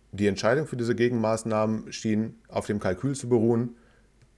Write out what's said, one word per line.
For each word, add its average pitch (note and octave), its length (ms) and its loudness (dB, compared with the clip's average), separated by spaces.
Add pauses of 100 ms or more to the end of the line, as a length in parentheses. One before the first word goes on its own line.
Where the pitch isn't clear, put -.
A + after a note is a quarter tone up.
(140)
die G2+ 140 2
Entscheidung A#2+ 380 2
für C3 120 -8
diese A#2 180 0
Gegenmaßnahmen A2 960 0
schien A2 440 -2 (120)
auf - 200 -4
dem G#2 120 -2
Kalkül C3 360 -2
zu B2 120 -10
beruhen, A#2+ 480 2 (640)